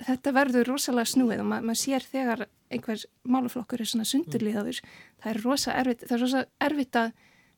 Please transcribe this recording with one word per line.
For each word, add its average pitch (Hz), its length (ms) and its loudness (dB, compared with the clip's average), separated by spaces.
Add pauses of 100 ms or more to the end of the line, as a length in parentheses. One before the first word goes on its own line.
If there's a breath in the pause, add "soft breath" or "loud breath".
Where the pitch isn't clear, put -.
þetta 262 260 0
verður 247 340 4
rosalega 247 400 0
snúið 226 340 2
og 208 60 -2
ma-, 214 160 -2
maður 226 160 -2
sér 269 240 -2
þegar 247 440 -2 (240)
einhver 220 340 -6 (220)
málaflokkur 247 540 0
er 220 60 -4
svona 220 180 0
sundurliðaður. 214 760 -2 (420 loud breath)
Það 214 140 -6
er 208 60 -6
rosa 269 300 0
erfitt, 254 360 0
það - 40 0
er 240 80 2
rosa 254 260 2 (140)
erfitt 285 320 0
að 233 200 2 (460 soft breath)